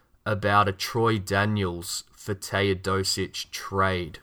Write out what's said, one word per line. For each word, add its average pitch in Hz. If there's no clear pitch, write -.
about 101
a 95
Troy 113
Daniels 98
for -
Teodosic 98
trade, 95